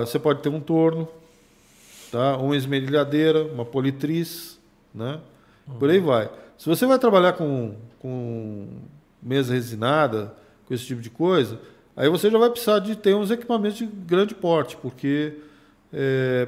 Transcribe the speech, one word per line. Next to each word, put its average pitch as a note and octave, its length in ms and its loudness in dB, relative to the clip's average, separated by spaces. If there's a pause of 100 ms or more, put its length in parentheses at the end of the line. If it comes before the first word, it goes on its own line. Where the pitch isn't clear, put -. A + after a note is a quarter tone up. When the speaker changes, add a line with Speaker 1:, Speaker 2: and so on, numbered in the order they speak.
Speaker 1:
você A#2+ 120 -4
pode C#3+ 240 0
ter D3 80 -4
um D3+ 120 -4
torno, D#3+ 460 2 (1040)
tá? C3 260 0
Uma C3+ 180 0
esmerilhadeira, C#3+ 880 2
uma C3+ 220 -6
politriz, C#3 920 -4 (380)
né? B2+ 240 -8 (580)
Por C3+ 120 2
aí F#3 100 6
Speaker 2:
Uhum. F3+ 60 2
Speaker 1:
vai. A#2 240 2 (280)
Se - 120 -6
você E3+ 160 2
vai C4 120 6
trabalhar F#3+ 360 4
com, C3+ 420 -4 (240)
com A#2 680 -8 (540)
mesa B2+ 320 -2
resinada, A#2 800 0 (320)
com - 80 -8
esse B2 120 -6
tipo A#2+ 160 -8
de A2+ 80 -14
coisa, D3 500 2 (380)
aí C3+ 120 2
você F3+ 220 4
já A3 60 6
vai A#3 120 6
precisar G#3+ 300 2
de G#3 160 -4
ter G3 180 2
uns G3+ 160 0
equipamentos A3 480 -2
de A#3 80 -6
grande G3 480 -2
porte, E3 440 0
porque, C#3+ 560 -4 (580)
é, C3 560 0